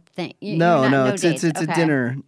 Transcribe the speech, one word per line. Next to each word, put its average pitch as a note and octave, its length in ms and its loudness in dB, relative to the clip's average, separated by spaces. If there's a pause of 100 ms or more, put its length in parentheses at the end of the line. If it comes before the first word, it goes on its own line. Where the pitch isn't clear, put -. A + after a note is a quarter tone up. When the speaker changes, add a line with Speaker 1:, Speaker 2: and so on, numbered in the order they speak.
(140)
Speaker 1:
thing. E3+ 280 -10
You, F3+ 160 -6
Speaker 2:
No, E3 240 4
Speaker 1:
you're C3 100 2
not, C#3 60 2
Speaker 2:
no, C3+ 100 2
Speaker 1:
no - 60 0
Speaker 2:
it's, F3 100 -4
it's, E3+ 180 0
Speaker 1:
dates. - 20 -2
Speaker 2:
it's D#3+ 200 -2
Speaker 1:
Okay. D#3 80 -4
Speaker 2:
a E3 40 -4
dinner. C#3 420 0 (100)